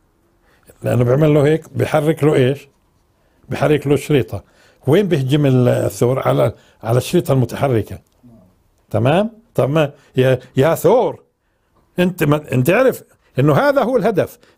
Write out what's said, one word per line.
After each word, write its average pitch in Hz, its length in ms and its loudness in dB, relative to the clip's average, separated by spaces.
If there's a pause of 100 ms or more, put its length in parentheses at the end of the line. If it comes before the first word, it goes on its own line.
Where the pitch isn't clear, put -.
(840)
لأنه 117 220 0
بيعمل 147 300 2
له 143 120 2
هيك، 156 180 0 (100)
بيحرك 151 500 -2
له 151 100 2
إيش؟ 131 340 -2 (800)
بيحرك 143 380 -2
له 143 80 2
الشريطة. 139 500 -2 (420)
وين 180 220 2
بيهجم 147 380 0
ال-، 127 220 2
الثور؟ 123 600 -2
على، 135 240 0 (300)
على 117 160 -2
الشريطة 170 340 -2
المتحركة. 120 640 -2 (920)
تمام؟ 151 400 0 (240)
طب 127 160 0
ما، 147 220 0 (240)
يا، 131 220 2 (180)
يا 151 180 2
ثور، 190 480 0 (760)
أنت 180 260 -2
ما، 151 280 0
أنت 127 180 0
عارف 240 320 2 (360)
إنه 143 160 2
هذا 277 280 2
هو 247 140 -2
الهدف، 180 420 -2 (200)